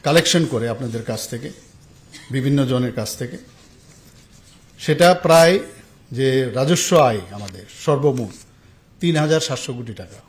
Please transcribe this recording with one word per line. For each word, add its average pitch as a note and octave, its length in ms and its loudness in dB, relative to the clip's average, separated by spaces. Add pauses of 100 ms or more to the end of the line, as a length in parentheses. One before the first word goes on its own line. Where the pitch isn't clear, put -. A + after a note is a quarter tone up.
কালেকশন E3 460 2
করে A#2 220 -4
আপনাদের A#2 360 -8
কাছ A2 120 -6 (100)
থেকে, B2 180 -12 (840)
বিভিন্ন C#3 240 0 (120)
জনের B2 280 -2
কাছ B2+ 100 -6 (100)
থেকে, - 180 -10 (1500)
সেটা D#3+ 220 4 (180)
প্রায় E3 300 8 (640)
যে C3+ 100 0 (320)
রাজস্ব D#3+ 300 0 (180)
আয় G#2+ 140 0 (160)
আমাদের G2 260 -16 (200)
সর্বমোট C3+ 500 0 (680)
তিন E3+ 220 0
হাজার D#3 240 2
সাতশো C3 300 -8
কোটি A#2 240 -12
টাকা। - 280 -20